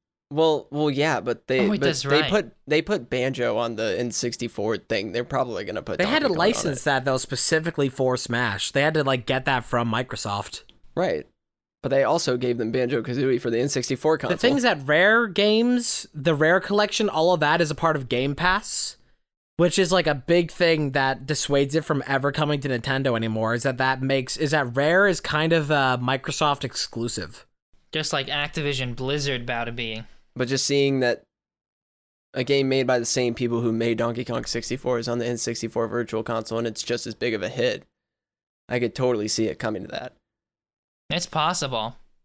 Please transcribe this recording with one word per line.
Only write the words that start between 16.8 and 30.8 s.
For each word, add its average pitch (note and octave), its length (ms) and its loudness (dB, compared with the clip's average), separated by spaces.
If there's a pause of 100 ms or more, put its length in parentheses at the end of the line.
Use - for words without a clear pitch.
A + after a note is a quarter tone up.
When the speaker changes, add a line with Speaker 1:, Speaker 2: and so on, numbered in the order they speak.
Speaker 3:
all E3 240 2
of E3+ 80 2
that D3+ 220 4
is D3+ 80 0
a D3+ 40 -6
part D#3 220 2
of C3 140 -6
Game C3+ 260 0
Pass, - 640 -2 (580)
which F3 240 4
is, F3 100 2
like, F3+ 160 4
a D3 80 4
big E3+ 380 2
thing D#3 400 2
that C3+ 340 0
dissuades C#3 480 2
it D#3 120 2
from D3 200 0
ever C#3 260 0
coming D3 280 0
to C#3 80 -4
Nintendo C3 480 0
anymore, A2 380 0
is A#2 80 -2
that C3 160 -2
that C3 240 2
makes, C3+ 340 0
is C#3+ 140 0
that C3 260 0
Rare E3+ 320 4
is F3 140 2
kind D#3 320 0
of D3+ 180 2
a C3 280 4
Microsoft C3+ 640 0
exclusive. - 840 -6 (460)
Speaker 2:
Just D#3 200 -4
like C#3 160 -2
Activision C#3+ 680 -4
Blizzard C3+ 460 -2
about A#2+ 240 -4
to A#2 80 -6
be. A2+ 320 -8 (320)
Speaker 1:
But B2+ 120 -2
just C3+ 180 0
seeing C#3 340 2